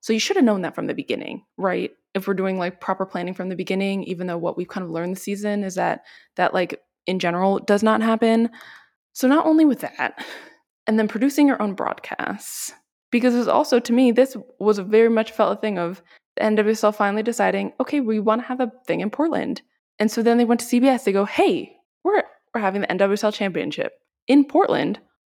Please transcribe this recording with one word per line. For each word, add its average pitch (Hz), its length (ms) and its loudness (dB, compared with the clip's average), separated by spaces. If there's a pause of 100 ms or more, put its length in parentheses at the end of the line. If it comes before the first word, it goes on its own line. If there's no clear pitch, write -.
So - 140 -2
you 220 40 0
should 392 180 -2
have 294 100 4
known 202 160 2
that 160 120 -6
from - 120 -6
the - 80 -6
beginning, - 500 -8 (140)
right? 180 320 -4 (240)
If 190 120 -6
we're 202 60 0
doing, 190 260 -4
like, 180 220 -6
proper 190 240 -4
planning 180 300 -6
from 185 160 -8
the 180 60 -8
beginning, 190 480 -2
even 180 240 -8
though 170 100 -6
what 165 180 -4
we've 175 100 -6
kind 185 180 -8
of 170 60 -10
learned 170 240 -4
this 190 80 -12
season 202 400 -4
is 190 120 -8
that, 170 300 -2 (320)
that, - 180 0
like, 180 260 -2 (260)
in 185 120 -2
general 180 400 0
does 202 240 0
not 220 180 2
happen. 226 480 2 (640)
So 262 160 0
not 294 160 4
only 320 220 6
with 247 140 2
that, - 440 -6 (600)
and 220 120 2
then 220 80 2
producing 277 400 2
your 269 140 2
own 202 140 -2
broadcasts, - 960 -8 (380)
because 240 240 2
it 240 40 2
was 233 80 0
also, 269 320 2
to 240 140 -2
me, 247 180 6
this 247 280 2 (200)
was 202 200 2
a 196 40 -6
very 220 280 4
much 226 200 0
felt 208 280 0
a - 20 -20
thing 208 180 -4
of 175 240 -6 (340)
the - 80 0
N 214 100 2
W 214 180 2
S 214 100 -4
L 214 100 4
finally 208 300 0
deciding, 196 560 -2
"Okay, 285 220 -2
we 220 200 0
wanna 220 240 0
have 254 140 -6
a 247 140 -2 (140)
thing - 140 -2
in 202 100 -4
Portland." 294 500 -4 (380)
And 214 120 0
so 226 120 -2
then 233 160 4
they 240 80 2
went 233 140 2
to 233 60 -10
C 247 140 2
B 269 80 4
S. 247 160 2
They 202 80 2
go, 196 140 0
"Hey, 254 500 0 (280)
we're, 392 180 2 (320)
we're 226 80 -4
having 196 180 -2
the - 100 -4
N 185 60 -2
W 196 160 2
S 208 100 -2
L 214 100 0
championship - 680 -6 (260)
in 285 200 6
Portland 208 520 2 (260)